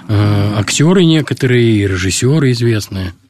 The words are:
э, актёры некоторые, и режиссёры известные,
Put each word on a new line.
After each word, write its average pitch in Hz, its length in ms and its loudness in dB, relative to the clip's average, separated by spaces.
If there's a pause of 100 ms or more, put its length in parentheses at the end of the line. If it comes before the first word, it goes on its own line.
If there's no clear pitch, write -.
э, 104 500 0
актёры 165 480 2
некоторые, 131 580 0
и 104 240 2
режиссёры 120 640 0
известные, 104 600 -4 (160)